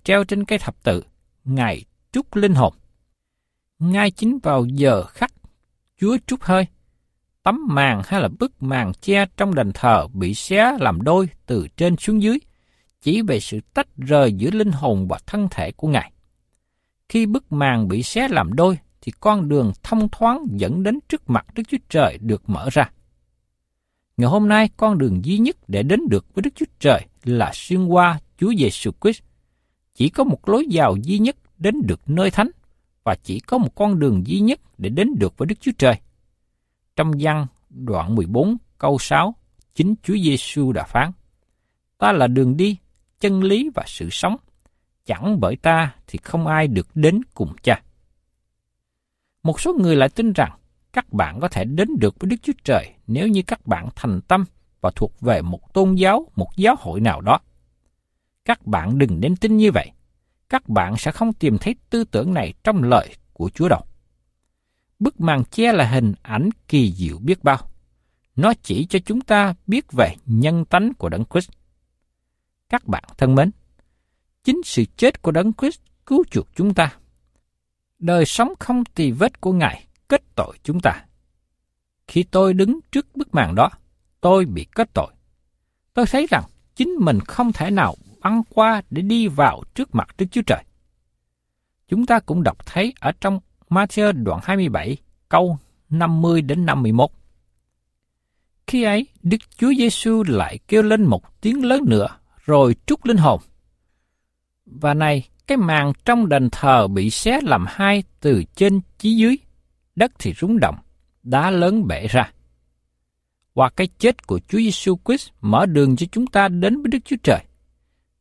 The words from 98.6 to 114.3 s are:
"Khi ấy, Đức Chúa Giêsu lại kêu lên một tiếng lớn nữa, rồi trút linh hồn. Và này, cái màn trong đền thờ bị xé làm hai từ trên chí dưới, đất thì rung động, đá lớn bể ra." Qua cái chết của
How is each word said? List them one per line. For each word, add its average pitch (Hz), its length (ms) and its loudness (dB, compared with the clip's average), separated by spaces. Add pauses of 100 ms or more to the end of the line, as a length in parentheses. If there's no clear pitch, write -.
"Khi 247 160 0
ấy, 214 240 0 (160)
Đức 180 140 0 (200)
Chúa 262 200 2
Giêsu 226 500 0
lại 110 400 -2
kêu 214 140 4
lên 214 220 2
một 117 380 0
tiếng 254 240 -2
lớn 269 220 2
nữa, 104 200 2 (380)
rồi 147 300 4 (100)
trút 294 180 -2
linh 233 140 2
hồn. 147 240 4 (1200)
Và 147 280 -2
này, 151 340 0 (200)
cái 269 100 0
màn 151 360 2 (120)
trong 240 240 2
đền 135 200 2
thờ 123 380 4
bị 98 220 0
xé 240 340 -2
làm 120 260 2
hai 196 340 0 (160)
từ 120 240 2 (120)
trên 196 260 2 (160)
chí 220 180 0
dưới, 226 220 4 (580)
đất 226 240 2
thì 90 140 -4
rung 214 260 0
động, 98 160 0 (480)
đá 139 280 0
lớn 185 360 2
bể 95 200 -4
ra." 120 240 0 (1200)
Qua 127 160 2
cái 185 180 -2
chết - 400 0
của 92 200 -2